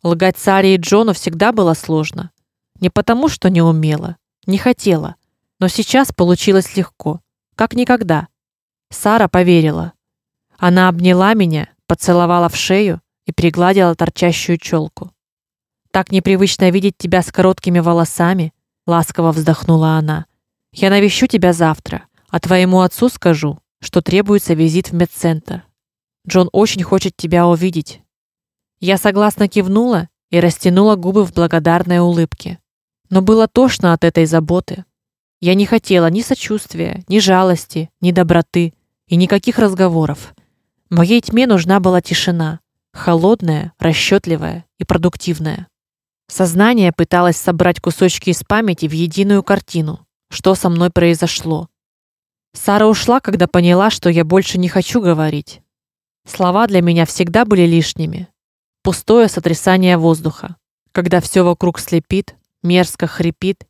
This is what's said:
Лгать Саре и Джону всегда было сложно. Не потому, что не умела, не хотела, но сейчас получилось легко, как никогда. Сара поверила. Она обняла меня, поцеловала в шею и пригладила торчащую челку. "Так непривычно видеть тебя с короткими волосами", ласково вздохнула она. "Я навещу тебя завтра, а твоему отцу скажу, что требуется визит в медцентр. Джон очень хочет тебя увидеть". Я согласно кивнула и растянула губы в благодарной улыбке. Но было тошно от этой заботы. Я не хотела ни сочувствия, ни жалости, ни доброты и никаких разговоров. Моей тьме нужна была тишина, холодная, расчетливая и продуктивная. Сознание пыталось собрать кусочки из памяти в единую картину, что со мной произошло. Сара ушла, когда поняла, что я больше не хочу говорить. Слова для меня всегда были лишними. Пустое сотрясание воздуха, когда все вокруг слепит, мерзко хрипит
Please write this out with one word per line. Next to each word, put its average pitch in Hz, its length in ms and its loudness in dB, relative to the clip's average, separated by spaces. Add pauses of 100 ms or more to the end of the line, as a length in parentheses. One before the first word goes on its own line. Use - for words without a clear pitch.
Лгать 175 340 0
Саре 190 380 2
и - 20 0
Джону 202 340 2
всегда 175 380 -2
было 185 240 0
сложно. 156 560 -6 (480)
Не 180 100 -2
потому, 240 400 0
что - 220 0
не 170 120 2
умела, 156 540 0 (300)
не 190 100 -2
хотела, 170 600 -2 (420)
но 185 80 -2
сейчас 254 460 0
получилось 180 640 0
легко, 170 440 -6 (360)
как 226 180 -2
никогда. 220 540 0 (640)
Сара 214 360 2
поверила. 165 680 2 (640)
Она 185 320 2
обняла 180 460 2
меня, 165 340 -2 (200)
поцеловала 175 600 0
в - 60 -6
шею 185 460 -2 (260)
и 165 60 -8
пригладила 175 640 2
торчащую 170 640 -2
челку. 160 520 -6 (800)
"Так 190 220 -4
непривычно 190 580 2
видеть 196 260 -2
тебя 180 240 0
с - 120 -6
короткими 185 480 0
волосами", 170 720 0 (320)
ласково 165 460 0
вздохнула 160 680 0
она. 156 280 -4 (460)
"Я 196 180 0
навещу 202 360 2
тебя 180 260 2
завтра, 165 520 -2 (240)
а 180 100 -4
твоему 185 440 2
отцу 208 260 0
скажу, 151 500 -2 (220)
что - 200 -2
требуется 196 540 0
визит 165 360 0
в - 40 -8
медцентр. 170 680 -4 (640)
Джон 180 260 2
очень 196 320 0
хочет 190 320 -2
тебя 175 320 2
увидеть". 170 520 -2 (800)
Я 185 160 0
согласно 208 520 0
кивнула 202 600 0 (220)
и 170 80 2
растянула 180 560 2
губы 190 300 0
в 170 100 -8
благодарной 170 640 0
улыбке. 175 640 -2 (500)
Но 190 120 2
было 220 260 4
тошно 240 440 2
от 165 120 0
этой 165 200 2
заботы. 165 600 -2 (560)
Я 180 140 2
не 196 120 2
хотела 180 440 2
ни 196 100 -2
сочувствия, 180 880 -6
ни 202 100 2
жалости, 185 720 0 (100)
ни 180 120 0
доброты 170 640 0 (340)
и 170 80 0
никаких 196 420 0
разговоров. 175 760 0 (560)
Моей 175 300 2
тьме 240 260 0
нужна 190 340 2
была 180 200 2
тишина, 165 600 -4 (320)
холодная, 170 880 0
расчетливая 165 840 -2 (140)
и 170 60 -10
продуктивная. 165 800 -4 (640)
Сознание 190 640 2
пыталось 175 440 0
собрать 175 440 -2
кусочки - 500 -2
из - 140 -4
памяти 202 420 -2
в 147 60 -4
единую 190 500 0
картину, 165 640 -4 (240)
что - 240 0
со 185 140 -2
мной 175 220 0
произошло. 165 800 -2 (840)
Сара 208 340 0
ушла, 240 340 2
когда 175 260 -2
поняла, 180 440 2
что - 200 -2
я 165 140 2
больше 185 340 0
не 180 100 -2
хочу 190 320 -2
говорить. 156 600 -4 (640)
Слова 190 400 0
для 190 160 2
меня 170 240 2
всегда 185 380 0
были 202 180 2
лишними. 165 680 -2 (540)
Пустое 214 460 2
сотрясание 180 680 0
воздуха, 160 580 -2 (360)
когда 180 280 0
все - 240 0
вокруг 175 340 -2
слепит, - 580 -6 (260)
мерзко 175 440 0
хрипит 185 640 -6